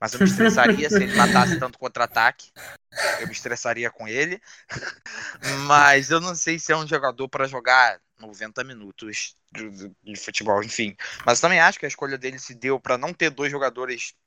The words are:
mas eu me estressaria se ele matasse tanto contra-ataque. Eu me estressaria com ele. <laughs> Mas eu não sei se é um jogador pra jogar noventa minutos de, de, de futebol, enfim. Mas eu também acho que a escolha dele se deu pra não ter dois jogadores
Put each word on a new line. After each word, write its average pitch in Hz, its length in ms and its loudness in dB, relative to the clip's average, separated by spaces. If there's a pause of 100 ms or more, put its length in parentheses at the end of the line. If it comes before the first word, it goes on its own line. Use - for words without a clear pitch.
mas 110 100 -4
eu - 60 -4
me 196 60 6
estressaria 220 640 4
se 202 120 4
ele - 140 -2
matasse 127 420 4
tanto 127 220 -8
contra-ataque. 120 720 0 (720)
Eu 113 60 -6
me 113 40 -10
estressaria 120 580 -6
com 110 160 -14
ele. 147 360 -4 (260)
<laughs> - 960 -10
Mas 143 460 8
eu 165 80 2
não 175 160 -6
sei 165 240 -4
se - 140 -2
é - 20 2
um 156 100 -4
jogador 135 440 -4
pra 135 180 -4
jogar 123 540 2 (180)
noventa 110 460 -12
minutos 107 720 -14 (120)
de, 110 200 -14
de, 98 220 -18 (120)
de 104 140 -16
futebol, 104 440 -4
enfim. 110 320 -6 (320)
Mas 120 120 4
eu - 60 0
também 170 180 4
acho 185 180 4
que 156 60 -8
a - 20 -6
escolha 135 300 -8
dele 131 200 -10
se 131 160 -18
deu 127 280 -4
pra 127 160 -2
não 147 160 -8
ter 165 160 -2
dois 143 200 -6
jogadores 127 640 -6 (140)